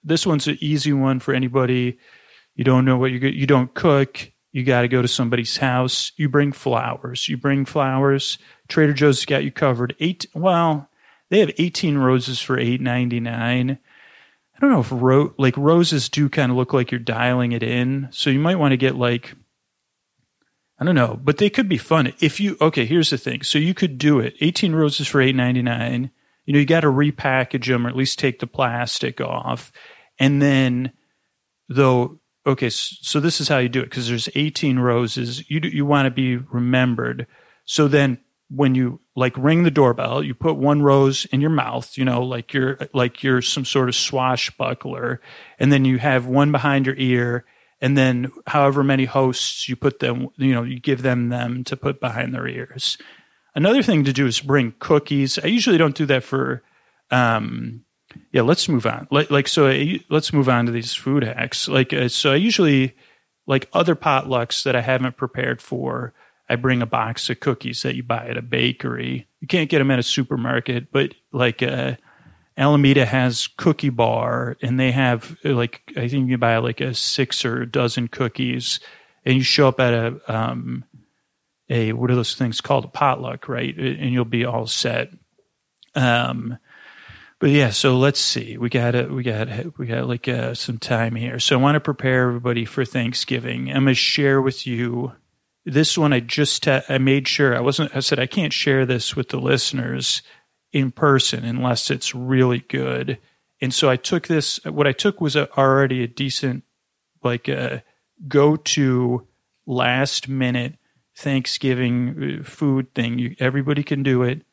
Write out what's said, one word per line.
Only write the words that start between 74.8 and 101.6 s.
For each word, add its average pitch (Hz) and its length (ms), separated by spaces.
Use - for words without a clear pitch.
have, 123 520
uh, 147 100
like, - 420
I 123 100
think 131 220
you 127 100
buy, 117 200
like, 117 220
a 131 120
six - 520
or 123 180
a 120 80
dozen 120 380
cookies, 123 720
and 131 120
you 131 60
show 135 260
up 127 120
at 123 140
a, 117 340
um, 123 560
a, 113 240
what 120 160
are 123 40
those 120 200
things 120 260
called? 135 240
A - 40
potluck, 127 600
right? 123 280
And 131 360
you'll 123 140
be 117 180
all 117 220
set. 117 440
Um, 123 640
but 143 100
yeah, 139 200
so 127 260
let's 135 240
see. 113 380
We 120 100
got 120 260
a, 123 100
we 135 180
got, 120 560
we 127 80
got, 120 200
like, 123 220
uh, 123 240
some 120 240
time 113 380
here. 120 260
So 131 180
I 123 40
wanna 143 180
prepare 127 480
everybody 120 380
for 131 180
Thanksgiving. 123 840
I'm 139 140
gonna 135 100
share 139 480
with 131 240
you 120 460
this 156 320
one. 151 160
I 127 80
just, 139 480
uh, 131 200
I 135 100
made 135 280
sure 131 300
I 123 40
wasn't, 139 360
I 147 40
said, 127 200
"I 131 60
can't 160 260
share 135 320
this 123 320
with - 140
the 131 100
listeners - 800
in 135 180
person - 520
unless 123 480